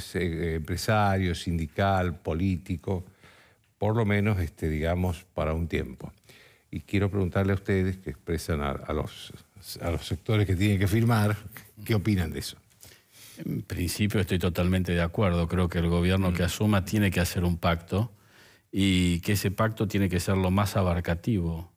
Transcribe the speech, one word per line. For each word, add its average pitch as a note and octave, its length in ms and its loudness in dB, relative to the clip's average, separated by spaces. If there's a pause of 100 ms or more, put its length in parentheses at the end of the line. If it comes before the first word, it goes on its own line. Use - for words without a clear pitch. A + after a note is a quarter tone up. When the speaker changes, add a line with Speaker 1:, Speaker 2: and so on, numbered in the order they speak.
(160)
Speaker 1:
eh, E2+ 400 -2
empresario, F#2+ 800 0
sindical, F2+ 840 -2
político, F2+ 840 -4 (720)
por G#2+ 180 0
lo A#2 100 2
menos, G2+ 340 2
este, D#2+ 300 -4
digamos, E2+ 540 0 (120)
para D#2+ 180 -2
un D#2+ 140 -2
tiempo. C2+ 440 -6 (600)
Y F2 80 -6
quiero G2 320 0
preguntarle G2 400 0
a G2 40 2
ustedes, F#2+ 420 0
que D2+ 120 -12
expresan D#2 520 -4
a, C#2+ 100 -2
a - 220 -6
los, - 400 -6 (480)
a E2+ 100 -2
los D#2+ 160 -4
sectores G#2+ 400 0
que F#2 80 2
tienen G2 240 4
que G2 80 2
firmar, G#2+ 500 4 (480)
¿qué A2+ 80 0
opinan F2+ 380 2
de C#2+ 80 -6
eso? - 180 -10 (800)
Speaker 2:
En - 240 -6
principio G2 580 -2
estoy F2+ 200 0
totalmente F2+ 540 2
de E2+ 80 2
acuerdo. E2+ 460 2
Creo F2+ 220 2
que F2 80 -4
el E2+ 120 2
gobierno F2+ 420 2
Speaker 1:
Mm. - 20 2
Speaker 2:
que F2+ 100 0
asuma G2+ 400 2
tiene G2+ 280 2
que E2 80 0
hacer F2 240 0
un F2 140 0
pacto - 540 -2 (600)
y F2+ 480 2
que G#2 140 0
ese G2 180 0
pacto A2 360 0
tiene G2 220 0
que F2 100 0
ser G2 180 0
lo F#2 120 2
más G2 260 2
abarcativo F2 1000 -2